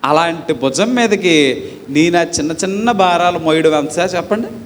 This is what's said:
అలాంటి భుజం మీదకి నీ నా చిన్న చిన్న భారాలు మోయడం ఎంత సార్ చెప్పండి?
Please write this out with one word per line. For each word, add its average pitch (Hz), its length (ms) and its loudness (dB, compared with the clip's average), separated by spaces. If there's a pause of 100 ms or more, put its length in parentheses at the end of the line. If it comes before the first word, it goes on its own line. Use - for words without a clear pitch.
అలాంటి 160 500 0
భుజం 139 420 -2
మీదకి 180 680 2 (260)
నీ 151 200 2
నా 175 120 2
చిన్న 160 300 -4
చిన్న 196 400 -2
భారాలు 180 480 2
మోయడం 160 360 2
ఎంత 147 160 -2
సార్ 175 240 -2
చెప్పండి? 208 320 -4 (180)